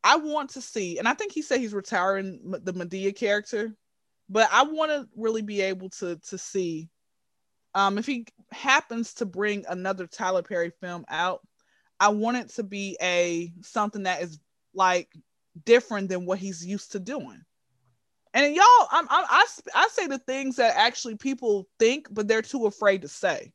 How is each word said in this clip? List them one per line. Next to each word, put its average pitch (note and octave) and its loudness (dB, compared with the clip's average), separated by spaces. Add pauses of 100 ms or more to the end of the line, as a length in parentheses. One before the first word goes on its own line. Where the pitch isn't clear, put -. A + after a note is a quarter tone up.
I C#4 8
want D4+ -4
to C4+ -16
see, F3+ -6
and G#3+ 0
I C4 2
think G#4 -8
he D4+ -6
said C4+ -2
he's A3 -6
retiring G3 -2
M-, F3+ -10
the F3+ -6
Madea F#3 -6
character, G#3 -4 (540)
but G#3+ 4
I A3+ 6
wanna D4+ -2
really A3 -4
be G#3 -4
able F#3+ -4
to, F3 -8
to F#3 -14
see, E3 -6 (880)
um, G3 2
if A3+ -4
he B3 -6 (260)
happens C4 0
to A3+ -4
bring G3+ -4
another F#3 -6
Tyler F#3 -2
Perry E3+ -4 (100)
film F3 -12
out, F3 -2 (600)
I G3+ 8
want G#3+ 0
it A#3 -6
to - -8
be G3 -8
a, F3 0 (100)
something G#3 -4
that F3 -2
is, D#3 -12 (360)
like, F3+ 2 (520)
different A3 4
than F3+ -4
what F#3 -2
he's F3+ -10
used G3 -10
to G3+ -6
doing. F#3 -10 (920)
And C#4+ 2
y'all, F4+ 6 (280)
I'm, D#4 2
I'm, F4 2
I C#4+ 6
s-, - -18 (120)
I F4 4
say F#4 -2
the C4+ -4
things C4 -6
that A#3 4
actually A3+ 0
people A#3 -2 (140)
think, C4 4
but G#3 -4
they're A3 2
too A3+ -4
afraid G3 2
to D3 -14
say. - -4